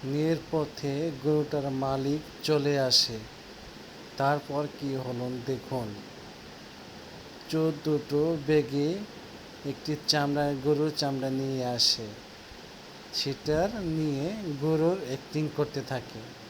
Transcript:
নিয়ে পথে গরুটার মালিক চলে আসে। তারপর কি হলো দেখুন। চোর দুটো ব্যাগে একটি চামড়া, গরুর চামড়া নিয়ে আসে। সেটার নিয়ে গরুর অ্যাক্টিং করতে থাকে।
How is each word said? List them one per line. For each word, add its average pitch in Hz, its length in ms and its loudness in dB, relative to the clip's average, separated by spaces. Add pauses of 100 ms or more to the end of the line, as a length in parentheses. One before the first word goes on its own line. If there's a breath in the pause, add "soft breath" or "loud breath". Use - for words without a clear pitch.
নিয়ে 151 320 2 (140)
পথে 151 600 0 (140)
গরুটার 147 460 2
মালিক 135 500 2 (220)
চলে 143 360 4
আসে। 123 400 4 (960)
তারপর 143 500 2 (140)
কি 139 140 -2
হলো 123 360 -2 (160)
দেখুন। 120 480 -2 (1500)
চোর 160 240 4 (120)
দুটো 151 520 2 (100)
ব্যাগে 147 480 4 (720)
একটি 147 300 -4 (120)
চামড়া, 143 460 4 (100)
গরুর 147 320 4
চামড়া 135 340 0
নিয়ে 135 340 0
আসে। 120 420 4 (1080)
সেটার 151 600 2
নিয়ে 160 560 0 (300)
গরুর 160 360 4 (100)
অ্যাক্টিং 143 500 -2
করতে 147 320 0
থাকে। 120 600 -8